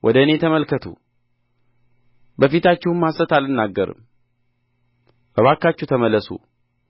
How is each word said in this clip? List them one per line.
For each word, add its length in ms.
ወደ 180
እኔ 180
ተመልከቱ፣ 460
በፊታችሁም 640
ሐሰት 300
አልናገርም። 680
እባካችሁ 500
ተመለሱ፣ 420